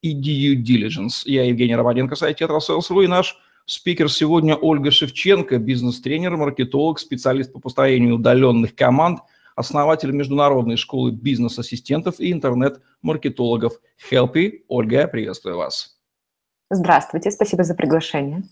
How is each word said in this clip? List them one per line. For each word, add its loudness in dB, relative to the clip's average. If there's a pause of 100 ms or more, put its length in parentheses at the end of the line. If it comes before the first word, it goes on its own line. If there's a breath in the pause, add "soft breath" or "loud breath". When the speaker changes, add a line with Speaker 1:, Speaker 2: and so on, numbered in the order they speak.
Speaker 1:
и -4
due 0
diligence. 0
Я 0
Евгений 2
Романенко, 0
сайт -2
"Тетрасселс.ру", 0
и 6
наш 0 (280)
спикер -2
сегодня 2
Ольга 0
Шевченко, 2
бизнес-тренер, -2
маркетолог, -2
специалист -4
по -18
построению 2
удалённых 4
команд, 2 (340)
основатель 0
международной 0
школы -2
бизнес-ассистентов -4
и -2
интернет-маркетологов -2 (360)
Helpy. 2
Ольга, 0
приветствую -6
вас. -8 (720)
Speaker 2:
Здравствуйте, 2
спасибо 0
за -2
приглашение. -2